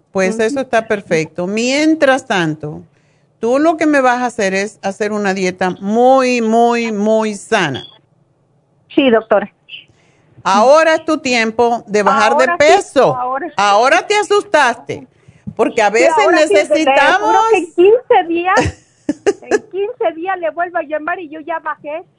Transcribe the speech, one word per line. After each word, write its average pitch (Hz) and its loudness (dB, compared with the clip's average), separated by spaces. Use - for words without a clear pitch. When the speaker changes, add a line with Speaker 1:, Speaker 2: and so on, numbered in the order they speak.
Speaker 1:
pues 196 -2
Speaker 2:
Ujú. 226 -2
Speaker 1:
eso 269 -4
está 226 -4
perfecto. 180 -4
Mientras 269 0
tanto, 165 -4
tú 240 0
lo 320 2
que 320 -2
me 294 2
vas 247 0
a 247 -2
hacer 196 -4
es 196 -6
hacer 202 -6
una 202 -2
dieta 185 -4
muy, 247 2
muy, 233 0
muy 220 -2
sana. 180 -4
Speaker 2:
Sí, 269 2
doctora. 214 0
Speaker 1:
Ahora 277 4
es 320 -6
tu 311 0
tiempo 233 -2
de 208 0
bajar 202 2
Speaker 2:
Ahora 285 0
Speaker 1:
de 294 4
Speaker 2:
sí, 320 6
Speaker 1:
peso. 254 2
Speaker 2:
ahora 262 -6
sí. 294 -20
Speaker 1:
Ahora 247 2
te 415 -2
asustaste, 311 -2
porque 226 -2
a 208 4
Speaker 2:
Sí, 202 0
Speaker 1:
veces 247 2
Speaker 2:
ahora 339 2
sí, - 0
le, - 4
le 294 4
Speaker 1:
necesitamos 294 2
Speaker 2:
juro 440 2
que 427 2
en 330 -8
quince 403 2
días, 349 -2
Speaker 1:
<laughs> - -4
Speaker 2:
en - -4
quince 403 -4
días 370 -8
le 330 -6
vuelvo 339 -6
a 330 -4
llamar 302 -8
y 320 -14
yo 311 -16
ya 320 -10
bajé 311 -12